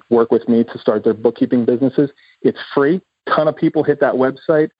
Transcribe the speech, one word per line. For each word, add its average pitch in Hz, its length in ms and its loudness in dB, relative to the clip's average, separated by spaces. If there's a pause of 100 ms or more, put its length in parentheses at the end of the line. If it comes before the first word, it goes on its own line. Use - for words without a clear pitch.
work 117 220 2
with 117 160 0
me 117 160 2
to - 140 -8
start 107 260 -2
their 113 100 2
bookkeeping 120 520 -2
businesses. 127 460 0 (300)
It's - 180 -2 (140)
free. 185 280 0 (260)
Ton 156 200 0
of 151 80 -2
people 156 280 -2
hit 147 160 -2
that 127 140 0
website 139 560 0 (100)